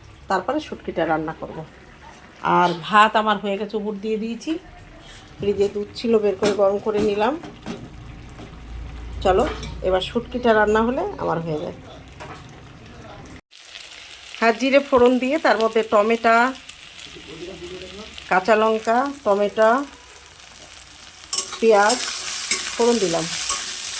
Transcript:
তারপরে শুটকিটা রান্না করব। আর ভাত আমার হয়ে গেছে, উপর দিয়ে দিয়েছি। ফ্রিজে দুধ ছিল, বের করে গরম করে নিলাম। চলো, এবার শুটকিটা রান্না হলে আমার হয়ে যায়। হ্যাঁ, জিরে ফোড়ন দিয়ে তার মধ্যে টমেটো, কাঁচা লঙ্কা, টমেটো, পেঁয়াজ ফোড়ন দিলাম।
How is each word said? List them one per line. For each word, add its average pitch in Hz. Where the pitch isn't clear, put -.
তারপরে 254
শুটকিটা 185
রান্না 160
করব। -
আর 175
ভাত 214
আমার 214
হয়ে 196
গেছে, 214
উপর 208
দিয়ে 214
দিয়েছি। 233
ফ্রিজে 202
দুধ 208
ছিল, 226
বের 202
করে 214
গরম 196
করে 208
নিলাম। 214
চলো, 190
এবার 185
শুটকিটা 233
রান্না 214
হলে 254
আমার 165
হয়ে 160
যায়। 180
হ্যাঁ, 226
জিরে 262
ফোড়ন 254
দিয়ে 262
তার 233
মধ্যে 220
টমেটো, 226
কাঁচা 196
লঙ্কা, 220
টমেটো, 220
পেঁয়াজ 220
ফোড়ন 240
দিলাম। 165